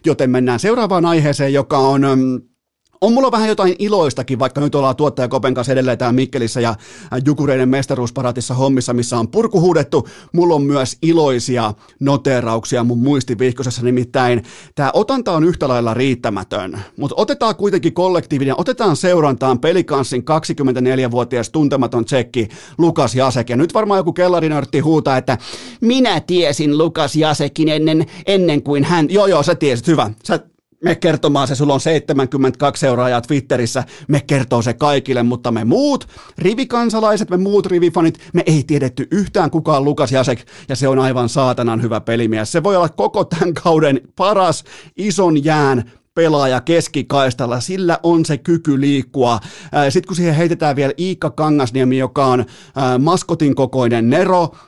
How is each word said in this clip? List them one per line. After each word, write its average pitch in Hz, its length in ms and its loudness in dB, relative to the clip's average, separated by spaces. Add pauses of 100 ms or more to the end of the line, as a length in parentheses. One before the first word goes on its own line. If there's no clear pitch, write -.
Joten 139 240 0
mennään 123 300 0
seuraavaan 196 440 0
aiheeseen, 147 480 0
joka 139 260 0
on, 135 220 2
mm, 131 400 0 (640)
on 220 100 4
mulla 262 180 2
vähän 220 180 0
jotain 196 300 2
iloistakin, 156 600 0
vaikka 131 220 -2
nyt 147 140 0
ollaan 131 220 0
tuottaja 139 320 -2
Kopen 131 260 -2
kanssa 123 180 -2
edelleen 127 260 0
täällä 123 140 0
Mikkelissä 127 480 -2
ja, 117 100 0
äh, 107 60 -6 (480)
Jukureiden 139 440 2
mestaruusparatissa 127 840 -4
hommissa, 131 380 0
missä 120 260 -2
on 110 100 -2
purku 208 320 0
huudettu. 165 480 2 (240)
Mulla 170 220 2
on 143 80 2
myös 139 400 -2
iloisia 127 720 0 (260)
noterauksia 123 840 0
mun 117 140 0
muistivihkosessa, 127 840 -2
nimittäin 123 600 0 (320)
tää 139 200 -2
otanta 233 380 0
on 160 120 2
yhtä 165 240 0
lailla 120 260 0
riittämätön. 117 840 -4 (180)
Mut 139 200 -6
otetaan 220 400 -2
kuitenkin 185 380 0
kollektiivinen, 160 680 -2
otetaan 170 360 0
seurantaan 143 600 2
Pelikanssin 143 680 -2
kaksikymmentäneljävuotias 127 1300 -2
tuntematon 127 540 0
tsekki 120 440 -2 (300)
Lukas 156 360 2
Jasek. 127 340 0
Ja 117 80 -2
nyt 160 180 0
varmaan 208 240 2
joku 170 140 0
kellarinörtti 160 680 0
huutaa, 147 360 2
että 127 220 -2 (420)
"Minä 233 400 2
tiesin 156 580 0
Lukas 160 380 0
Jasekin 151 520 0
ennen, 156 380 2 (200)
ennen 175 360 2
kuin 143 220 0
hän", 165 260 2
joo, 196 160 4
joo, 170 160 2
sä 170 120 0
tiesit, 127 320 0
hyvä. 139 240 2 (140)
Sä - 160 -2 (440)
me 170 100 0
kertomaan 147 540 0
se, 139 60 -4
sulla 143 200 2
on 131 60 0
seitsemänkymmentäkaksi 139 1000 0
seuraajaa 123 400 0
Twitterissä, 123 640 -2 (240)
me 143 180 2
kertoo 123 360 0
se 120 120 -2
kaikille, 139 480 0
mutta 120 300 -2
me 107 120 -2
muut 262 420 0 (320)
rivikansalaiset, 220 920 0
me 180 60 0
muut 196 300 0
rivifanit, 175 520 2 (140)
me 175 140 0
ei 156 160 2
tiedetty 135 480 -2
yhtään 180 400 0
kuka 156 260 0
on 135 80 0
Lukas 143 280 0
Jasek, 131 340 0 (220)
ja 131 80 -4
se 135 120 0
on 135 100 2
aivan 127 300 0
saatanan 123 540 0
hyvä 110 180 -2
pelimies. 113 520 -2
Se 165 100 0
voi 196 140 2
olla - 120 2
koko 202 360 -2
tän 170 300 -2
kauden 156 460 2 (160)
paras 185 480 0 (320)
ison 175 480 2
jään 143 460 2 (240)
pelaaja 143 460 2
keskikaistalla, 131 1000 0
sillä 175 420 -2
on 170 220 2
se 147 140 -2
kyky 165 420 0
liikkua. 131 580 0 (340)
Ää, 143 180 2
sit 180 160 -2
kun 185 100 -6
siihen 170 180 0
heitetään 160 420 0
vielä 135 220 0
Iikka 175 320 -4
Kangasniemi, 135 680 0
joka 131 280 0
on, 127 180 2 (320)
ää, 127 220 0
maskotin 156 560 0
kokoinen 120 560 0
nero, 180 380 2 (200)